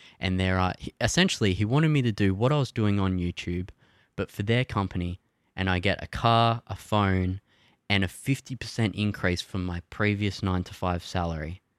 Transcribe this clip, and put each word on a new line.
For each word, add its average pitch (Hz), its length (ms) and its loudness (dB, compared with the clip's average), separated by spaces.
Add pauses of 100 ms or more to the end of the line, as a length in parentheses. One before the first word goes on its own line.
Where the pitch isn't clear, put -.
(200)
And 92 200 0
there 92 180 2
are, 92 200 2
he, - 220 -14
essentially, 120 520 2
he 98 120 0
wanted 143 240 2
me 151 140 4
to 117 100 0
do 98 220 2
what 120 180 2
I 151 60 2
was 135 140 -2
doing 104 260 2
on 95 200 2
YouTube, 87 500 -4 (480)
but 98 140 -4
for - 120 -6
their 117 220 0
company, 90 560 -4 (360)
and 95 120 0
I 90 100 2
get 92 240 0
a - 40 -10
car, 117 600 2
a 104 100 -8
phone, 95 640 0 (500)
and 101 120 2
a 92 60 -2
fifty - 480 -6
percent 110 380 -2
increase 95 480 -2
from 92 240 -6
my 87 240 -6
previous 104 520 -2
nine-to-five 90 640 -2
salary, 85 560 -6 (180)